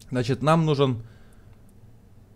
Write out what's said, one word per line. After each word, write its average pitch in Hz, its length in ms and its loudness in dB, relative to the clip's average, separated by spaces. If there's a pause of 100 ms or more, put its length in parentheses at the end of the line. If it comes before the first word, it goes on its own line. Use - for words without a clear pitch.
Значит, 127 320 -4
нам 160 240 2
нужен 135 380 0 (1300)